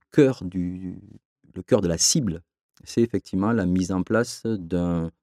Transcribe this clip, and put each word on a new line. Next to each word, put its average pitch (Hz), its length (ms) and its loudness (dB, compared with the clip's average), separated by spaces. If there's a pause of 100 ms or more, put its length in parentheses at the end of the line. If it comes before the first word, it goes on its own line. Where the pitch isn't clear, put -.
(140)
cœur 131 320 4
du, 90 520 -6 (560)
le 95 80 -10
cœur 107 200 2
de 90 80 0
la 85 80 0
cible, 92 440 0 (440)
c'est - 160 0
effectivement 101 500 0
la 110 140 0
mise 90 260 0
en 95 100 0
place 113 440 -2
d'un, 87 680 -2 (120)